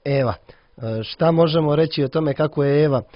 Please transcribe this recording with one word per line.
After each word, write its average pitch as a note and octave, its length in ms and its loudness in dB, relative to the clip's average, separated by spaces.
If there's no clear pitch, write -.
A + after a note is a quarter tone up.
Eva. C#3 300 0
E, A2+ 260 -6
šta D#3+ 280 0
možemo D#3+ 460 2
reći D#3 280 0
o B2+ 40 -2
tome D#3 260 -2
kako D3+ 300 -2
je C#3+ 200 2
Eva, C3+ 180 0